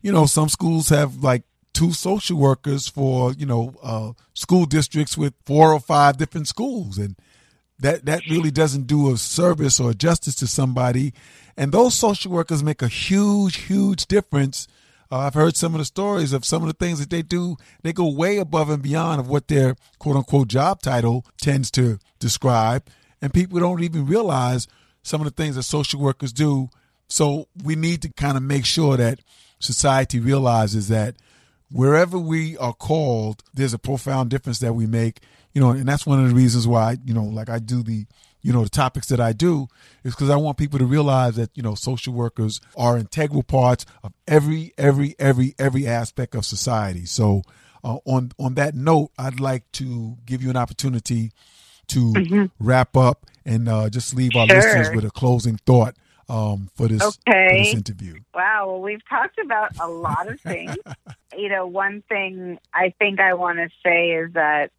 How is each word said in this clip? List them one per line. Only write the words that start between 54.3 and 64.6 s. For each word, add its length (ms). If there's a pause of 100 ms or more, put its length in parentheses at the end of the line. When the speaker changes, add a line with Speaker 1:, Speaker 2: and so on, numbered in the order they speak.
Speaker 1:
our 100
Speaker 2:
Sure. 100
Speaker 1:
listeners 380
with 100
a 60
closing 460 (100)
thought, 300 (320)
um, 460
for 140
this, 120
for 100 (160)
this 420
Speaker 2:
Okay. 40
Speaker 1:
interview. 480 (140)
Speaker 2:
Wow. 320
Well, 140
we've 280
talked 300
about 420
a 80
lot 400
of 120
things. 400
Speaker 1:
<laughs> 60 (500)
Speaker 2:
You 140
know, 160
one 420
thing 500 (140)
I 260
think 220
I 140
wanna 340 (160)
say 280
is 200
that 460